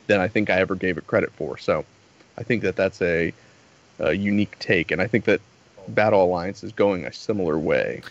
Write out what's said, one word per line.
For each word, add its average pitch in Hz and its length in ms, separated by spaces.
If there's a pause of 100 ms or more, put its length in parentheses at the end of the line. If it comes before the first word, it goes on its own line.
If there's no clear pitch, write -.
than 104 120
I 92 80
think 104 220
I 92 100
ever 95 160
gave 92 220
it - 100
credit - 260
for. 69 240
So 78 280 (520)
I - 60
think 110 200
that 95 120
that's 95 260
a, 85 300 (680)
a 80 140
unique 101 460
take, 87 320
and 82 100
I 92 60
think 110 180
that 101 140 (480)
Battle 107 360
Alliance 90 400
is 98 100
going 95 320
a - 80
similar 90 440
way. 64 540